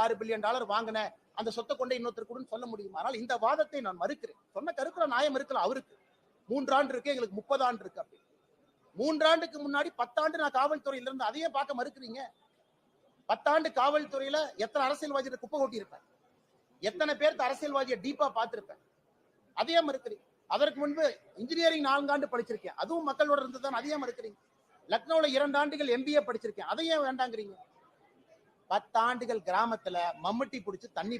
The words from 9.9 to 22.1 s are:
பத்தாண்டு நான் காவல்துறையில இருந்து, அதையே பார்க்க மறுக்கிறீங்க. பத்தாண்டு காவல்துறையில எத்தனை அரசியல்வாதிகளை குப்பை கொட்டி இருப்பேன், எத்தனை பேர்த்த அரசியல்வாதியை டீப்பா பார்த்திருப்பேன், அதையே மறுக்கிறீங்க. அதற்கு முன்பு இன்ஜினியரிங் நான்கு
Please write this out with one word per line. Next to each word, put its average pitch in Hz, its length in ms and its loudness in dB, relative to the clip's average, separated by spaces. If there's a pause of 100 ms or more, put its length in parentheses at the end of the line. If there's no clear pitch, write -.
பத்தாண்டு 311 420 0
நான் 285 160 0
காவல்துறையில 277 500 -2
இருந்து, 262 220 -4
அதையே 311 260 -4
பார்க்க 277 240 -4
மறுக்கிறீங்க. 262 400 -10 (1080)
பத்தாண்டு 302 400 4 (120)
காவல்துறையில 285 580 2 (260)
எத்தனை 262 240 0
அரசியல்வாதிகளை 277 540 -2
குப்பை 294 180 -6
கொட்டி 226 200 0
இருப்பேன், - 240 -16 (800)
எத்தனை 302 300 0 (100)
பேர்த்த 311 260 4
அரசியல்வாதியை 269 560 -2
டீப்பா 285 240 0 (100)
பார்த்திருப்பேன், 226 440 -6 (760)
அதையே 330 320 4
மறுக்கிறீங்க. 262 360 -6 (300)
அதற்கு 277 280 4
முன்பு 294 220 0 (360)
இன்ஜினியரிங் 320 480 2
நான்கு 285 240 4